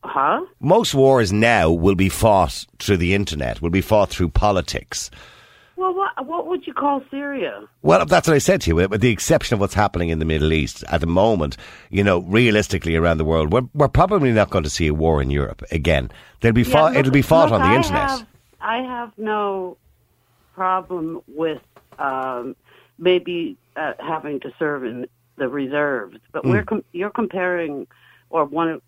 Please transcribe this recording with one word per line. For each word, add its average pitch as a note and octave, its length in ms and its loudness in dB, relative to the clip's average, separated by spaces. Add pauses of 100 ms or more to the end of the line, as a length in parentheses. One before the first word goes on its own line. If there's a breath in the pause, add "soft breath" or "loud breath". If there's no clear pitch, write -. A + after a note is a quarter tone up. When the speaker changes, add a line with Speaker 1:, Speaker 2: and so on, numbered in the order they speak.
Speaker 1:
huh? E3 400 -2 (160)
Speaker 2:
Most F#3 340 2
wars C3 380 4
now G#2 380 4
will E2+ 240 2
be F#2+ 120 2
fought F#2+ 580 2 (140)
through G2+ 180 0
the F2 160 0
internet, D2 480 -4
will E2+ 80 -2
be F#2 120 2
fought G#2 300 2
through F2 180 -2
politics. - 800 -2 (640 loud breath)
Speaker 1:
Well, F#4 200 -4
what, F#4+ 320 -6
what E4 180 -6
would F4 220 -6
you C#4+ 80 -14
call C#4+ 340 -2
Syria? B3+ 540 -8 (180)
Speaker 2:
Well, E3 240 4
that's D#3+ 220 2
what D#3+ 80 4
I - 20 6
said F#3 240 2
to - 80 -4
you. D#2+ 60 2
With, F#2 160 2
with G#2 100 -2
the B2 80 4
exception A#2+ 460 0
of G2+ 40 -2
what's G2 140 -2
happening F2 360 0
in D#2+ 100 -2
the D#2 60 -2
Middle D#2 280 2
East D2+ 380 -2
at D#2+ 100 0
the E2 60 -2
moment, F2 500 2 (320 loud breath)
you G2 140 0
know, F#2+ 160 4
realistically G2 760 0
around E2 220 2
the D#2 80 0
world, D#2+ 260 2
we're, B2 120 2 (100)
we're D3 140 2
probably E3+ 440 2
not G#2+ 200 2
going F2+ 120 0
to D2 60 -6
see E2+ 160 -2
a D2+ 80 2
war D#2 300 2
in C2 80 -2
Europe C#2+ 400 -4
again. D2 400 0 (300 loud breath)
They'll A#2 120 2
be A#2+ 80 4
Speaker 1:
Yeah, B2 100 0
Speaker 2:
fought, D#3 200 4
Speaker 1:
look, C#3+ 80 2
Speaker 2:
it'll C3+ 120 2
be C3+ 120 4
fought D#3+ 260 6
Speaker 1:
look, G#2 120 4
Speaker 2:
on - 60 4
the - 60 4
Speaker 1:
I - 40 4
Speaker 2:
internet. - 340 0
Speaker 1:
have, B3 140 -6 (360)
I A3 220 -4
have A#3+ 340 -10
no G3+ 600 -6 (760)
problem F3+ 720 -4
with, D#3 340 -4 (360)
um, C3 580 -6 (440 soft breath)
maybe, F3 580 -2 (180)
uh, D3 240 -6
having D3+ 420 -8
to C3+ 180 -14
serve D3 260 -4
in B2 220 -8 (300)
the C3+ 120 -4
reserves, C#3 680 -4 (140)
but - 120 -10
Speaker 2:
Mm. B2+ 80 0
Speaker 1:
we're G#3 120 2
com-, - 280 -6
you're F#3+ 180 -6
comparing, F3+ 800 -4 (420 soft breath)
or D#3 160 0
one D#3+ 240 -4
of D#3+ 180 -8